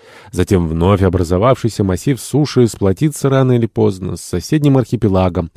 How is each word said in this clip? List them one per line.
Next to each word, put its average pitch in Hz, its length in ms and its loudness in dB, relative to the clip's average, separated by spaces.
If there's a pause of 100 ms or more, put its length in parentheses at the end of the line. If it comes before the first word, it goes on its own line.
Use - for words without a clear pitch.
(340)
Затем 90 340 0
вновь 85 340 2
образовавшийся 98 840 0
массив 98 340 -2
суши 127 480 0
сплотится 120 600 -2
рано 135 240 2
или 117 120 2
поздно 95 520 -2
с - 40 -16
соседним 143 560 0
архипелагом, 92 800 0